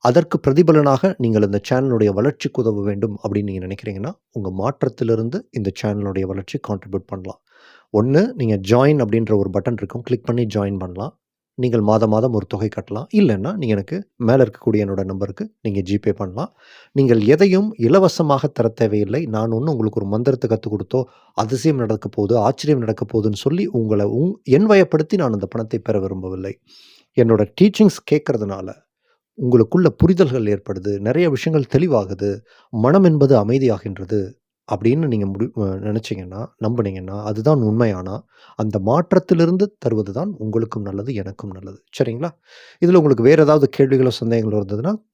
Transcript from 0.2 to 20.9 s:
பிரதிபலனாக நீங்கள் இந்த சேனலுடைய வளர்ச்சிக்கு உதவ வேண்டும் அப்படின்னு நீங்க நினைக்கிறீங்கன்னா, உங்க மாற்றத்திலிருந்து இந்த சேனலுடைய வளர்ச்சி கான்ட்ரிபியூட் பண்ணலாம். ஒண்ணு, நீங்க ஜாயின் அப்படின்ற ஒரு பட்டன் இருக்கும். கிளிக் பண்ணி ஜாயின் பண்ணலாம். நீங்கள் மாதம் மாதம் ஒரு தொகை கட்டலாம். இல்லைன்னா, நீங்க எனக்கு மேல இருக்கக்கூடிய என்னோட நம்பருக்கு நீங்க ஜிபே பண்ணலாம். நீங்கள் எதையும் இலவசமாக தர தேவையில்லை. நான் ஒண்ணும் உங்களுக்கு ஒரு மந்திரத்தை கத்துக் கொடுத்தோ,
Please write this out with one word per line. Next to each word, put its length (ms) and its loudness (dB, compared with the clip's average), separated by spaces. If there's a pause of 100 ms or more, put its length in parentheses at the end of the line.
பிரதிபலனாக 800 4
நீங்கள் 240 2
இந்த 180 0
சேனலுடைய 520 0
வளர்ச்சிக்கு 480 -4
உதவ 220 -2
வேண்டும் 340 -4
அப்படின்னு 340 -4
நீங்க 140 -8
நினைக்கிறீங்கன்னா, 480 -10 (180)
உங்க 200 -8
மாற்றத்திலிருந்து 880 -2 (120)
இந்த 220 -4
சேனலுடைய 520 -4
வளர்ச்சி 340 -8
கான்ட்ரிபியூட் 480 -8
பண்ணலாம். 340 -14 (540)
ஒண்ணு, 280 4 (120)
நீங்க 200 0 (140)
ஜாயின் 340 4
அப்படின்ற 340 0
ஒரு 140 0
பட்டன் 260 -4
இருக்கும். 260 -10
கிளிக் 240 -6
பண்ணி 200 -2
ஜாயின் 320 -4
பண்ணலாம். 340 -10 (460)
நீங்கள் 220 0
மாதம் 300 4
மாதம் 220 2
ஒரு 140 -2
தொகை 220 -4
கட்டலாம். 460 -10
இல்லைன்னா, 380 2
நீங்க 220 -2
எனக்கு 220 -4 (200)
மேல 280 4
இருக்கக்கூடிய 400 -2
என்னோட 200 -4
நம்பருக்கு 400 -8 (160)
நீங்க 200 -4
ஜிபே 320 -2
பண்ணலாம். 380 -8 (460)
நீங்கள் 260 4
எதையும் 540 4
இலவசமாக 720 2
தர 200 -2
தேவையில்லை. 580 -2
நான் 240 -4
ஒண்ணும் 220 -2
உங்களுக்கு 280 -2
ஒரு 80 -6
மந்திரத்தை 420 0
கத்துக் 240 -2
கொடுத்தோ, 260 -4 (380)